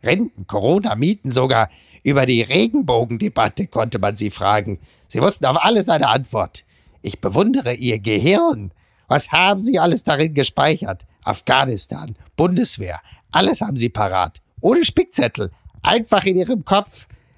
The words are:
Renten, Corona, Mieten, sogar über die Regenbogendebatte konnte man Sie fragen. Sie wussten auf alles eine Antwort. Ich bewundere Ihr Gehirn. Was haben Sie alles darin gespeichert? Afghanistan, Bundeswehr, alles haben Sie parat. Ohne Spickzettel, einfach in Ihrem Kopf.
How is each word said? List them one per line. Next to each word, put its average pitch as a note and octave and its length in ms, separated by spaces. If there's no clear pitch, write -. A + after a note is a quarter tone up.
Renten, C#3 420
Corona, C3+ 500
Mieten, C#3+ 360
sogar A#2+ 380
über C#3 240
die A#2 160
Regenbogendebatte A#2+ 1200
konnte A2+ 320
man G2+ 180
Sie G#2 140
fragen. G2+ 500
Sie - 140
wussten F#3+ 260
auf C3+ 160
alles F3 260
eine D#3 200
Antwort. A2+ 540
Ich - 180
bewundere F3 540
Ihr A#2+ 240
Gehirn. A2+ 720
Was C#3 240
haben F#3 280
Sie A3 200
alles D#3+ 240
darin D#3 320
gespeichert? C3+ 720
Afghanistan, C3 920
Bundeswehr, D#3 640
alles G3 300
haben F#3 160
Sie A2+ 120
parat. F#2 520
Ohne C4+ 240
Spickzettel, - 680
einfach A3 440
in F#3+ 120
Ihrem F#3 280
Kopf. - 420